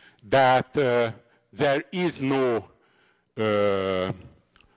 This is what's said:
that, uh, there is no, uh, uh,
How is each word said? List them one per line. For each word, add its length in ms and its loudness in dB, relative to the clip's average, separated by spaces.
that, 540 2
uh, 340 0
there 400 -2
is 280 -4
no, 460 -2
uh, 40 -4
uh, 720 0